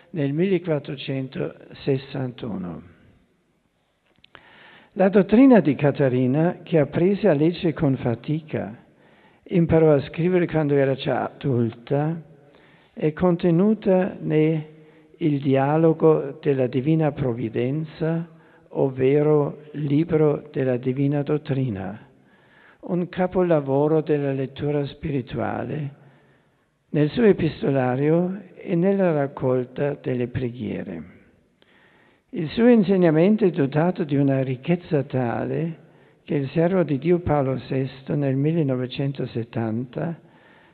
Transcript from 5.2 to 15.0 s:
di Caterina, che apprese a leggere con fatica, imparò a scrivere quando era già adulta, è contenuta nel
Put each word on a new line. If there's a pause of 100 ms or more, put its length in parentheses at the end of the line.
di
Caterina,
che
apprese
a
leggere
con
fatica, (680)
imparò
a
scrivere
quando
era
già
adulta, (720)
è
contenuta
nel (520)